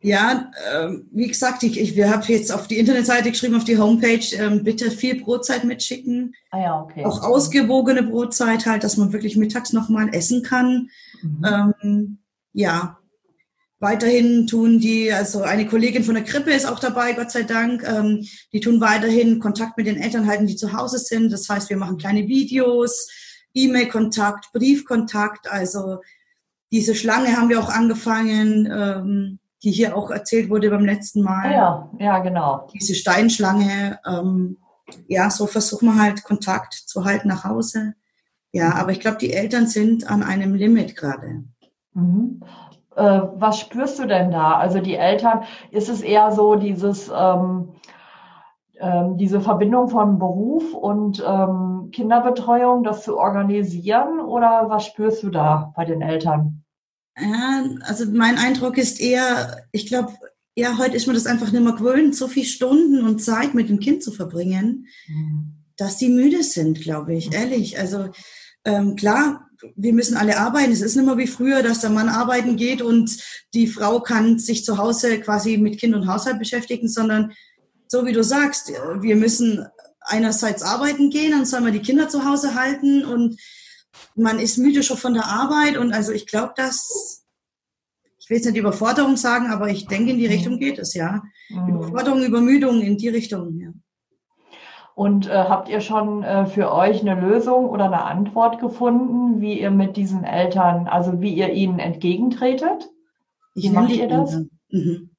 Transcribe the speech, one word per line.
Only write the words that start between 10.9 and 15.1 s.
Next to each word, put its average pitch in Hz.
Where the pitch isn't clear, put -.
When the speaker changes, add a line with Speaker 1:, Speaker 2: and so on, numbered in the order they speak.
Speaker 2:
Mhm. 156
Speaker 1:
Ähm, 208
ja, 170
weiterhin 233
tun 226
die, 220